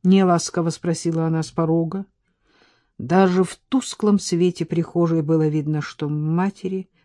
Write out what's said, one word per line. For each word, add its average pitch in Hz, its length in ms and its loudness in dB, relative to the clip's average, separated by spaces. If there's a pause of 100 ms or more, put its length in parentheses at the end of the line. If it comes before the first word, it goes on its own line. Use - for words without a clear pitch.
неласково 180 640 2
спросила 165 560 -4
она 160 160 -2
с 156 100 -8
порога. 165 540 -2 (920)
Даже 180 440 4
в - 120 -4 (140)
тусклом 208 500 0
свете 175 460 0
прихожей 165 580 0
было 156 240 2
видно, 151 340 -2
что 147 280 -8
матери 185 800 -4 (160)